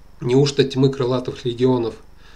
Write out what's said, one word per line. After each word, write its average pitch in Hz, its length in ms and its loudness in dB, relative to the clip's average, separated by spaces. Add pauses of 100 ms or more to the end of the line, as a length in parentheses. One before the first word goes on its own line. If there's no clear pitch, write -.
(200)
Неужто 135 440 2
тьмы 131 260 2
крылатых 123 560 -4
легионов 120 500 0 (400)